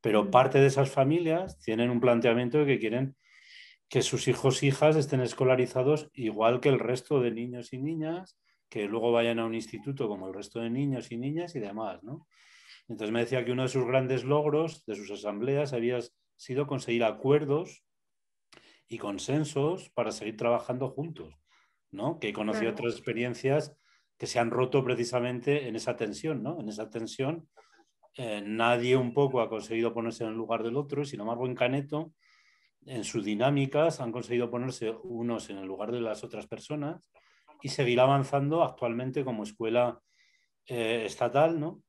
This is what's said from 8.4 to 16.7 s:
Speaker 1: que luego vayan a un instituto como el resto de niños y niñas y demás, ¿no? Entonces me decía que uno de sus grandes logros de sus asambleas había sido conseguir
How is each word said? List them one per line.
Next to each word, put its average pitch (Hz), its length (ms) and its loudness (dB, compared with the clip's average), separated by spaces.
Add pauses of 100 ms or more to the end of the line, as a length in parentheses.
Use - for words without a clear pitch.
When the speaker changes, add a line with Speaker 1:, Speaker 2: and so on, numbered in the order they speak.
Speaker 1:
que 104 200 -4
luego 113 240 0
vayan 117 260 2
a 117 80 -2
un 113 80 -4
instituto 113 540 -6
como 95 200 -6
el 95 60 -10
resto 104 260 -10
de 117 120 -4
niños 131 400 -4
y 120 60 -8
niñas 156 380 -6
y 139 40 -6
demás, 104 440 -8
¿no? 131 240 -14 (600)
Entonces 107 260 -6
me 117 60 2
decía 120 260 0
que 123 60 -2
uno 123 100 0
de 131 80 0
sus 127 160 0
grandes 127 380 2
logros 151 640 2
de 107 80 -4
sus 98 160 -12
asambleas 110 640 -2
había 120 260 0 (360)
sido 131 300 -4
conseguir 123 380 0